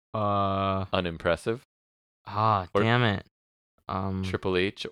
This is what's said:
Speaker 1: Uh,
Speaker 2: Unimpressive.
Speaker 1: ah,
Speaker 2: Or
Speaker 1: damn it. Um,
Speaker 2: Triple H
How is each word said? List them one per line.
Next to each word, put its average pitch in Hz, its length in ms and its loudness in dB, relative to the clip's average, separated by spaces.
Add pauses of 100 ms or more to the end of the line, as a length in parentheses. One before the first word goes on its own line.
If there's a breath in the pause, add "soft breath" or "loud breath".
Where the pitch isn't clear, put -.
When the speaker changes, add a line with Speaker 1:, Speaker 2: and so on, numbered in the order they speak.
(120)
Speaker 1:
Uh, 98 800 0
Speaker 2:
Unimpressive. 90 720 0 (640)
Speaker 1:
ah, 104 480 0
Speaker 2:
Or 101 80 4
Speaker 1:
damn 120 200 4
it. 104 220 0 (640)
Um, 95 340 -4
Speaker 2:
Triple 95 340 -2
H 98 360 -2